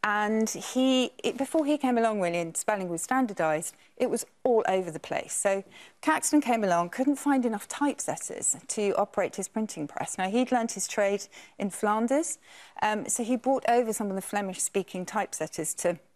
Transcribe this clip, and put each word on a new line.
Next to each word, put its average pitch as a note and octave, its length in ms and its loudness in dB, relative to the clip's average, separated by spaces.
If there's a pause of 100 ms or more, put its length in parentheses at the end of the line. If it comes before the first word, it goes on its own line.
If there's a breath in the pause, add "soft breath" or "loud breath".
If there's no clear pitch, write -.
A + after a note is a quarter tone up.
and G#3+ 440 0
he, B3+ 600 0 (100)
it, B3 160 -4
before D4 260 0
he C#4+ 140 0
came B3 180 0
along, A3+ 240 0
really, E3+ 160 0
and E3+ 180 -4
spelling F#3+ 360 -2
was E3 100 -4
standardised, F3+ 720 0 (220 soft breath)
it B3 140 0
was - 160 -2 (160)
all A#3 260 4
over F#3 220 0
the D#3+ 100 -8
place. - 320 -6
So G3 320 0 (380 loud breath)
Caxton D4+ 400 4
came A#3 200 2
along, F3 280 4
couldn't C4+ 260 2
find C4+ 300 2
enough A3 220 -2
typesetters - 880 -2 (140)
to G3+ 280 2
operate G3+ 400 0
his G3 120 -4
printing F#3 400 -4
press. - 300 -8
Now, F#3+ 100 0
he'd B3 240 2
learnt A#3 200 2
his - 140 -6
trade G3+ 400 2 (320 loud breath)
in G3+ 120 0
Flanders, A#3 680 2 (460 loud breath)
um, G#3+ 260 0
so - 160 -2
he A#3 120 2
brought B3+ 300 0
over A#3+ 280 4
some G#3 160 -2
of F#3+ 40 -2
the F#3+ 60 -2
Flemish-speaking F#3+ 840 -4
typesetters D#3+ 680 -4
to F3 220 0 (180)